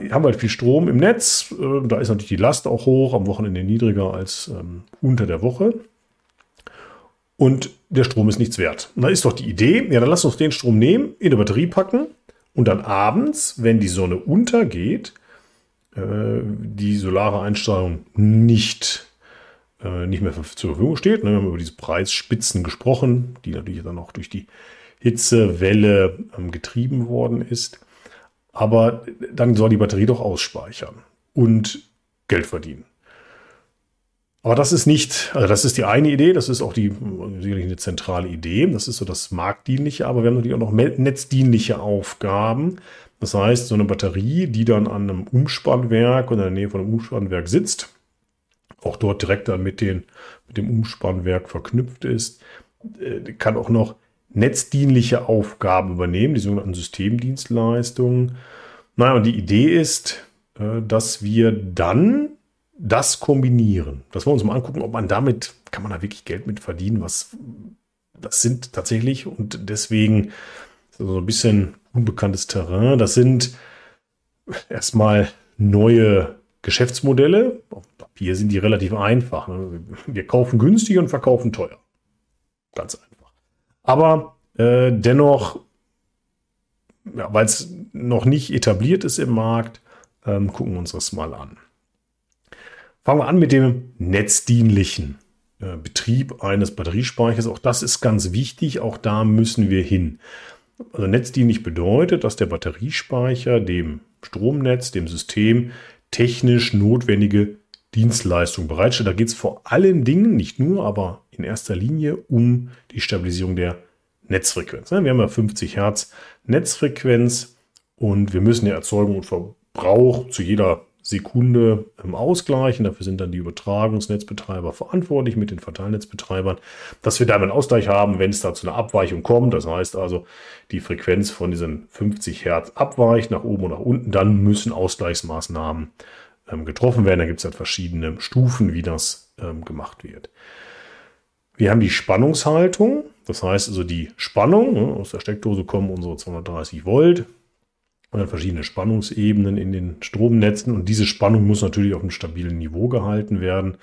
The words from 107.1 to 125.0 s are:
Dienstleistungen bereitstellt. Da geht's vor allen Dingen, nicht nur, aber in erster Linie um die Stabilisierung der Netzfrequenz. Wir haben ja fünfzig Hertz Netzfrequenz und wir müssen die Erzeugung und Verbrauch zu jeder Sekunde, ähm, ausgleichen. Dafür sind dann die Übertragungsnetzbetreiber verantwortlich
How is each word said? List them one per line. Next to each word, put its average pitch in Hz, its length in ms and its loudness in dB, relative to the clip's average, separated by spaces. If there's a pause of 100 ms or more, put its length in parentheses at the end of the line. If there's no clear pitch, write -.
Dienstleistungen 90 760 0
bereitstellt. 101 400 0
Da 92 40 0
geht's 113 220 -2
vor - 300 -8
allen 180 400 2
Dingen, 185 320 2
nicht 120 240 -2
nur, 180 240 0
aber 98 460 -6
in - 120 -12
erster 98 320 -6
Linie 147 420 -4
um 123 540 0 (220)
die - 80 -10
Stabilisierung 90 560 -4
der 87 220 -2 (500)
Netzfrequenz. - 640 -4
Wir 185 80 0
haben 131 200 2
ja 104 100 4
fünfzig 104 480 -4
Hertz 101 360 -4 (320)
Netzfrequenz 127 1120 0 (400)
und 101 360 0
wir 92 80 0
müssen 113 260 4
die 101 40 2
Erzeugung 101 460 0
und 92 100 -8
Verbrauch 101 1040 2
zu - 120 -6
jeder 95 400 0 (220)
Sekunde, 113 800 2 (160)
ähm, 90 120 -10
ausgleichen. 131 720 0
Dafür 95 180 -4
sind 95 180 -6
dann 90 120 -6
die 87 60 -6
Übertragungsnetzbetreiber 101 1300 -6
verantwortlich 139 640 -2